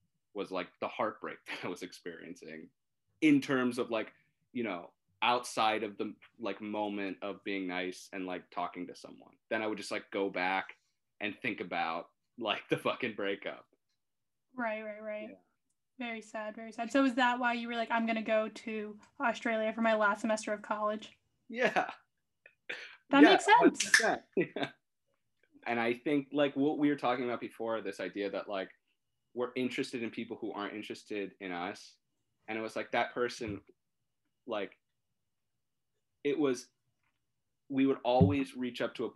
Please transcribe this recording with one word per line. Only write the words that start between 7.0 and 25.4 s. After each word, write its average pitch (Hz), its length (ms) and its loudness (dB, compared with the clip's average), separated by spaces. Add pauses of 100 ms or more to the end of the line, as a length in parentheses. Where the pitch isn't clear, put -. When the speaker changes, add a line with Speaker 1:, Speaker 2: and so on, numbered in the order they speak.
Speaker 1:
of 95 200 -8
being 98 240 -4
nice 90 460 -6
and, 95 140 -6
like, 90 240 -8
talking 90 360 -6
to - 80 -14
someone. - 420 -20 (120)
Then 113 140 -2
I 110 40 0
would 107 120 -2
just, - 120 -10
like, 107 200 -6
go 98 180 0
back 92 480 -2 (440)
and 104 200 -4
think 113 200 -4
about, 85 500 -4 (280)
like, 104 300 -2
the - 80 2
fucking 110 380 -2
breakup. 98 520 -4 (840)
Speaker 2:
Right, 226 300 -4
right, 214 180 -12
right. 214 280 -8
Speaker 1:
Yeah. - 80 -18 (600)
Speaker 2:
Very 233 220 -6
sad, 214 340 -8
very 226 180 -12
sad. 233 180 -6
So 277 140 4
is 247 100 0
that 247 240 4
why 240 140 2
you 240 140 -4
were 233 80 -4
like, 226 160 -2
"I'm 233 160 2
gonna 220 160 0
go 220 260 2
to 214 500 -8 (220)
Australia 220 520 2
for 226 80 -4
my 226 140 6
last 208 260 4
semester 220 320 0
of 208 100 -4
college"? 214 540 -4 (320)
Speaker 1:
Yeah. 226 420 2 (1200)
Speaker 2:
That 285 140 10
Speaker 1:
Yeah, - 20 12
Speaker 2:
makes 370 200 8
sense. 403 120 8
Speaker 1:
hundred - 400 6
percent. 196 300 2
<laughs> - 100 -20
Yeah. 151 340 -2 (920)